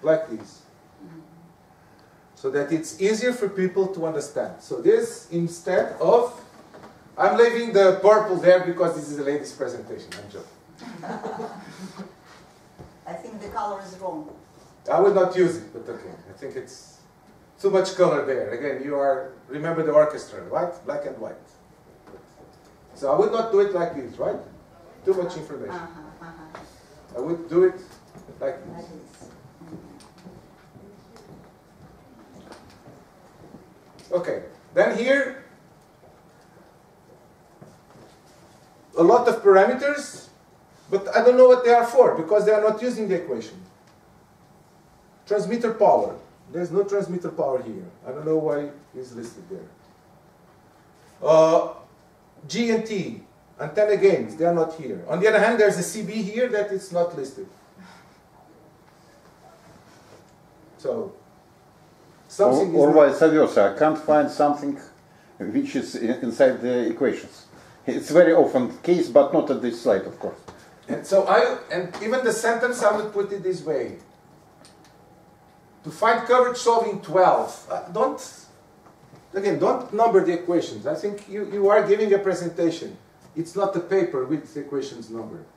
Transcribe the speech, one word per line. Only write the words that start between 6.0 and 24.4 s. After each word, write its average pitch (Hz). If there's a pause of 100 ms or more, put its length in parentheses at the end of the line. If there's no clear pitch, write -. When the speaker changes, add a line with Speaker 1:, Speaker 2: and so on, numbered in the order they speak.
Speaker 1:
of... 233 (760)
I'm 190
leaving 233
the 190
purple 208
there 175
because 170
this 147
is 147
a 139
lady's 143
presentation, 120
I'm 101
joking. 95 (540)
Speaker 2:
<laughs> 185 (2000)
I 170
think 220
the 202
color 208
is 180
wrong. 160 (600)
Speaker 1:
I -
would 196
not 180
use 180
it, -
but -
okay, - (200)
I -
think 135
it's - (600)
too 196
much 185
color 156
there. 131
Again, 131
you 143
are, 135 (160)
remember 156
the 156
orchestra, 147
right? 175 (140)
Black 147
and 127
white. 110 (1600)
So 135
I 147
would 214
not -
do 196
it 202
like 170
this, 127
right? - (680)